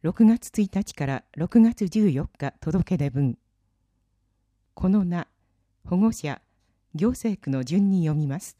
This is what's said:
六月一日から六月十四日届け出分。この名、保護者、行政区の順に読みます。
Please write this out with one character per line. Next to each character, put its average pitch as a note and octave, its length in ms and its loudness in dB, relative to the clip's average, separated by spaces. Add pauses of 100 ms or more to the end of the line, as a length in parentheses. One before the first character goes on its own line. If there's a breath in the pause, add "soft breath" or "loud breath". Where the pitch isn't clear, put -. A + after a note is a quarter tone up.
六 F3+ 220 4
月 A3+ 360 2
一 G3 140 0
日 G3 180 -4
か C#3 140 -6
ら C3+ 160 -6 (120)
六 F3 240 2
月 A3+ 300 4
十 G#3 220 2
四 C3+ 160 -2 (100)
日 C#3 220 -8
届 F3 360 -2
け - 20 -2
出 C#3+ 120 -2
分。 C3 280 -2 (1400)
こ F#3 140 -2
の G3 140 2
名、 F3 240 -4 (580)
保 F3+ 120 -2
護 A3 140 2
者、 D3 300 -8 (540)
行 F#3 140 0
政 A3+ 320 -4
区 - 80 -8
の C3 140 -2
順 F#3+ 260 0
に F3+ 160 0
読 D3+ 100 0
み D3+ 120 -2
ま C#3 120 -6
す。 - 200 -18